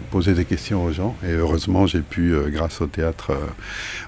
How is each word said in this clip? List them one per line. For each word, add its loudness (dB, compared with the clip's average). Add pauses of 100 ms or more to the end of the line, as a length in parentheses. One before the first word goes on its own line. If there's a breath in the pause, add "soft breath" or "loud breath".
(120)
poser 4
des 4
questions -2
aux 0
gens. -2 (100)
Et 0
heureusement, 2
j'ai 2
pu, 2
euh, 2
grâce -2
au 2
théâtre, -2
euh, 0 (720 loud breath)